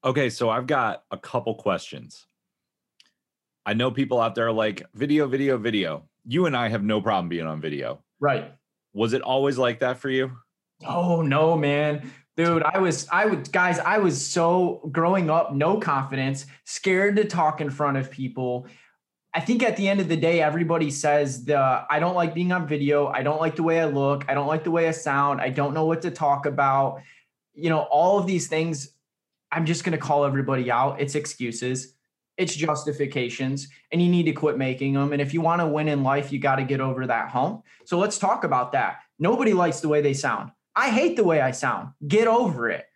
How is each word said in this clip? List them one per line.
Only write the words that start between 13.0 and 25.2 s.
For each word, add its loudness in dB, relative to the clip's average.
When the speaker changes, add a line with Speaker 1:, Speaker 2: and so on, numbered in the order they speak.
Speaker 2:
I 2
would, -2
guys, 2
I 0
was 0
so, 0
growing 2
up, 2
no 2
confidence, -2
scared 0
to 4
talk 0
in -4
front 0
of -4
people. -6
I -2
think 0
at 2
the 0
end 2
of -2
the 2
day, 2
everybody 0
says 0
the, 2
"I 0
don't 0
like 0
being 0
on -2
video. 2
I -2
don't 0
like 0
the -2
way 2
I 2
look. 0
I 0
don't 0
like -2
the -2
way 2
I 2
sound. 0